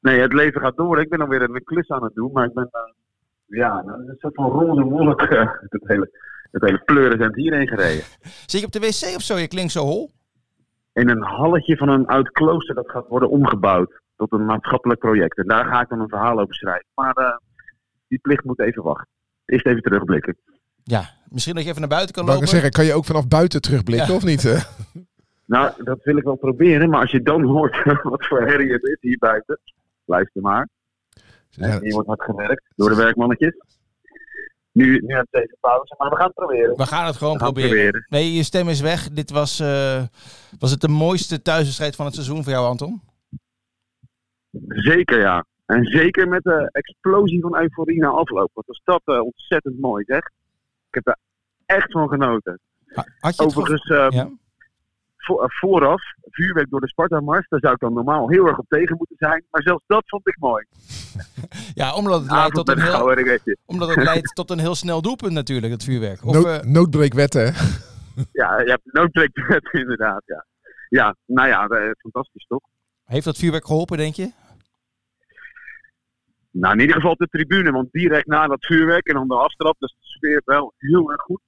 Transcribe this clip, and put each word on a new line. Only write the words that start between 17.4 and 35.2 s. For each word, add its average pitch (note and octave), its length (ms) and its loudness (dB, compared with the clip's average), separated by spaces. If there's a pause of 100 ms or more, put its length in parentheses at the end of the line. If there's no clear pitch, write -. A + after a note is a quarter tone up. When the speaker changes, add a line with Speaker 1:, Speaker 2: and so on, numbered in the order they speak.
Speaker 1:
die C3 100 -4
plicht C#3 260 0
moet B2 160 -6
even A#2+ 220 -2
wachten. D2+ 260 -6 (360)
Eerst A#2 220 0
even A#2+ 160 2
terugblikken. F#2 540 0 (460)
Speaker 2:
Ja, G#2+ 280 -4 (180)
misschien D3+ 260 -6
dat E3 80 -4
je D3 60 -6
even D3+ 120 -6
naar D3 100 -4
buiten F3 240 -2
kan - 100 -6
Speaker 3:
Wou C3+ 120 4
ik C3+ 60 0
Speaker 2:
lopen. E3+ 180 4
Speaker 3:
zeggen, C#3+ 180 2
kan D#3+ 60 6
je D#3 100 4
ook D#3 100 0
vanaf D3+ 240 0
buiten D#3 340 4
terugblikken, A#2+ 460 0
Speaker 2:
Ja. F3+ 60 2
Speaker 3:
of F#3 100 0
niet, D#3+ 200 2
eh? A#2 180 4 (840)
Speaker 1:
Nou, B2 380 0
dat C3 180 -6
wil D3 140 0
ik C#3+ 80 0
wel C3+ 120 -2
proberen, D3+ 540 4
maar D3 100 4
als B2+ 100 0
je B2+ 120 2
dan D3 220 2
hoort D3 400 2
<laughs> C#3+ 180 2
wat C3 240 -6
voor C3+ 200 2
herrie C#3 260 2
het A#2+ 140 -2
is C#3+ 140 -2
hier B2 180 -2
buiten, A2 420 -2 (440)
luister F#2 380 -2
maar. G2+ 260 -2 (420)
Speaker 3:
Ze - 120 -20 (260)
zijn G#2 340 -4
Speaker 1:
Hier G#2+ 100 -4
wordt G#2+ 160 -4
hard G#2+ 140 -4
gewerkt G#2 420 -4 (120)
door G2+ 120 4
de A2 80 4
werkmannetjes. A#2 580 2 (1160)
Nu, B2+ 120 6 (160)
nu B2 140 -8
hebben B2+ 160 -2